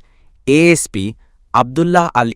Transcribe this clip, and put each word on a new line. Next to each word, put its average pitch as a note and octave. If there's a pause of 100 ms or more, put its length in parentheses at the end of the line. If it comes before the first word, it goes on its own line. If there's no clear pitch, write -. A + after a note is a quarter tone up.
(460)
এএসপি C#3+ (380)
আব্দুল্লাহ E3
আল A#2+